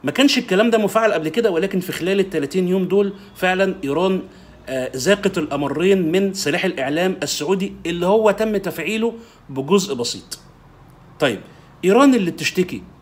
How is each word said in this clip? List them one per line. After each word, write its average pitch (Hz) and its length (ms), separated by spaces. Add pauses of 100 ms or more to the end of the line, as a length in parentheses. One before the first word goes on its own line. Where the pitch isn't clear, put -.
ما - 60
كانش 269 280
الكلام 220 320
ده 226 80
مفعل 214 340
قبل 156 160
كده، 220 220
ولكن 185 300
في - 120
خلال 190 280
التلاتين 180 480
يوم 185 160
دول 196 280 (240)
فعلًا 185 380 (100)
إيران، 180 380 (460)
آه، 127 280
ذاقت 190 420
الأمرين 156 760
من 190 220
سلاح - 300
الإعلام 170 580
السعودي 185 500 (140)
اللي 175 200
هو 214 240
تم 208 260
تفعيله 202 580 (340)
بجزء 143 460
بسيط. 117 440 (840)
طيب 120 200 (440)
إيران 254 300
اللي 185 160
بتشتكي، - 520 (200)